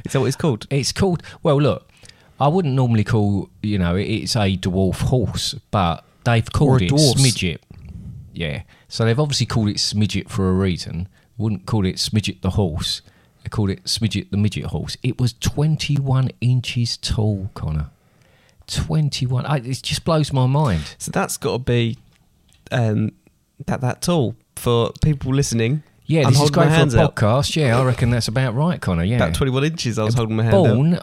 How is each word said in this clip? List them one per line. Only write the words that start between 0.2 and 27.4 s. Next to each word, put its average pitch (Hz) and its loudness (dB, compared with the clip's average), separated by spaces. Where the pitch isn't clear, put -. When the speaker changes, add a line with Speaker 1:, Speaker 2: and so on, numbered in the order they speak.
Speaker 1:
it's 131 -2
called? 127 -2
Speaker 2:
It's 139 -2
called, 185 0
well, 147 4
look, 123 0
I 139 4
wouldn't 156 0
normally 120 4
call, 101 0
you 104 0
know, 87 2
it, 101 0
it's - -4
a 104 2
dwarf 95 0
horse, - -2
but 85 0
they've 117 2
called 131 4
Speaker 1:
Or - 0
a - 0
Speaker 2:
it 87 0
Speaker 1:
dwarf. 139 4
Speaker 2:
Smidget. 104 2
Yeah. 82 -6
So - -2
they've 117 2
obviously 143 -2
called 107 0
it 101 -4
Smidget 101 -2
for 95 0
a 92 2
reason. 92 -2
Wouldn't 107 -4
call 107 0
it 90 -2
Smidget - -4
the 95 0
horse. 87 -2
They - -10
called 101 -2
it - -8
Smidget - -2
the 98 0
midget 101 0
horse. 76 -6
It - -2
was 123 0
twenty-one 139 0
inches 120 0
tall, 104 -2
Connor. 76 -6
Twenty-one. 135 -2
I, 151 -2
it 123 -6
just - -6
blows 156 0
my 131 4
mind. 127 0
Speaker 1:
So - -12
that's - -4
gotta 110 -4
be, 120 0
um, 110 0
that, - -4
that 127 -4
tall 143 0
for 117 0
people 143 0
listening. 135 0
Speaker 2:
Yeah, 156 2
Speaker 1:
I'm 135 4
Speaker 2:
this 123 6
is 131 6
Speaker 1:
holding 147 2
Speaker 2:
great - 4
Speaker 1:
my 151 4
Speaker 2:
for 151 4
a - 6
Speaker 1:
hands 147 4
out. - 4
Speaker 2:
podcast. 120 2